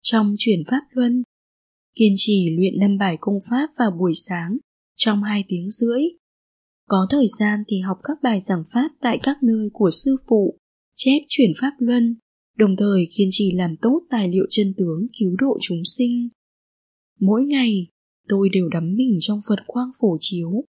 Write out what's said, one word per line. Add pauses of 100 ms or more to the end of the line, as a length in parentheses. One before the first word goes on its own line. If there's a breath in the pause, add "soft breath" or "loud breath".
trong
chuyển
pháp (100)
luân. (720)
Kiên
trì
luyện
năm
bài
công (100)
pháp (100)
vào
buổi
sáng, (380)
trong
hai
tiếng
rưỡi. (840)
Có
thời (120)
gian
thì
học
các
bài
giảng (100)
pháp (100)
tại
các
nơi
của
sư (120)
phụ, (380)
chép
chuyển (100)
pháp
luân, (420)
đồng
thời (100)
kiên
trì
làm
tốt
tài
liệu
chân
tướng (120)
cứu
độ
chúng (160)
sinh. (880)
Mỗi
ngày, (400)
tôi
đều
đắm
mình
trong (100)
Phật
quang (120)
phổ
chiếu (120)